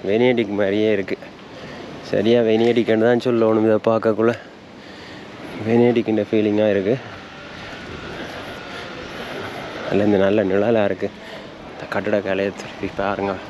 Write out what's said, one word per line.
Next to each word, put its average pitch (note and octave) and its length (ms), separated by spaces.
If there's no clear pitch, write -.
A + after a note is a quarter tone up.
வெனடிக் A2 540
மாதிரியே G#2+ 320
இருக்கு. G2 260
சரியா A2+ 300
வெனடிக்னு A2+ 680
தான் A#2+ 200
சொல்லணும். A2 400
இதை G#2+ 100
பார்க்கக்குள்ள A2+ 420
வெனடிக்ன்ற A2+ 640
ஃபீலிங்கா G#2+ 440
இருக்கு. G2+ 240
அதுல G2 180
இந்த G#2 140
நல்ல G2 260
நிழலா G#2 400
இருக்கு. G2 260
இந்த - 160
கட்டட G2+ 320
கலையை G2 400
திருப்பி - 360
பாருங்க. G2 360